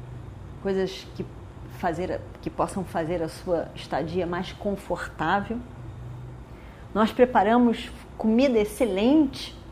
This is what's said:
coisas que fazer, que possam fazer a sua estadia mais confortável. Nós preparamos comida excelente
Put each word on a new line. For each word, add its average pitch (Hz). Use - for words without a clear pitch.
coisas 190
que -
fazer, 170
que -
possam 165
fazer 170
a 160
sua 165
estadia 165
mais 175
confortável. 196
Nós 214
preparamos 240
comida 233
excelente 226